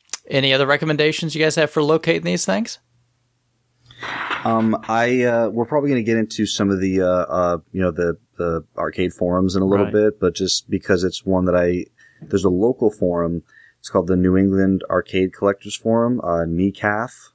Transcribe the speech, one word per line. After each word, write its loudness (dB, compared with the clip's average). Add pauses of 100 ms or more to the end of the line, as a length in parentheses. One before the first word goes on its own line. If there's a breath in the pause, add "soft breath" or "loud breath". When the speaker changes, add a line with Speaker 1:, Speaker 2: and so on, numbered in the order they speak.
(280)
Speaker 1:
Any 2
other 2
recommendations 0
you -2
guys 0
have 2
for 0
locating 0
these -2
things? -4 (1700 loud breath)
Speaker 2:
Um, 0
I, 2
uh, 2
we're -2
probably 0
gonna 0
get 2
into -2
some 0
of 0
the, 2
uh, 4
uh, 0 (140)
you -2
know, 2
the, -2 (220)
the -4 (140)
arcade -2
forums 0
in 0
a 2
little 2
Speaker 3:
Right. -6
Speaker 2:
bit, 2
but 0
just -4
because 0
it's -4
one 2
that 2
I, 2 (360 loud breath)
there's -2
a 4
local 2
forum. -2 (360 soft breath)
It's -16
called 0
the 2
New 4
England 2
Arcade 0
Collectors -2
Forum, 0
uh, -2
necaf, -2 (240)